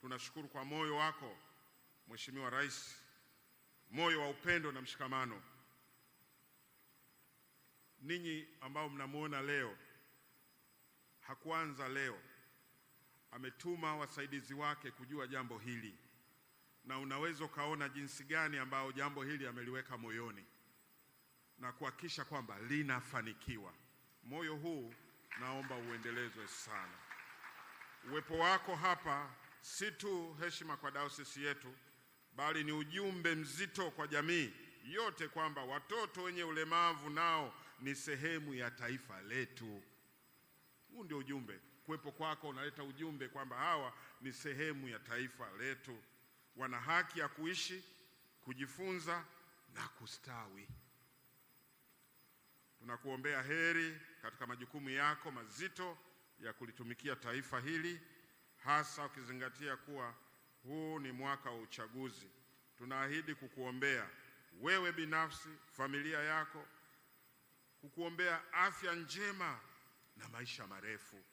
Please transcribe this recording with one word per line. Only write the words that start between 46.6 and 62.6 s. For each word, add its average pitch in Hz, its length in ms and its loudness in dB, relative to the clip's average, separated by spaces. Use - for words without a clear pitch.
haki 170 380 4
ya 147 100 4
kuishi, 180 560 -2
kujifunza 170 840 -2
na - 140 -4
kustawi. 107 800 -10
Tunakuombea 131 640 0
heri 160 580 4
katika 117 240 -6
majukumu 123 440 -6
yako 147 400 4
mazito 160 680 -6
ya 113 120 -4
kulitumikia 120 640 -4
taifa 127 440 -2
hili, 160 400 0
hasa 147 420 4
ukizingatia 131 720 -4
kuwa 127 380 -4
huu 156 360 -2
ni 135 140 -4
mwaka 135 380 -2
wa 117 100 -4
uchaguzi. 113 720 -6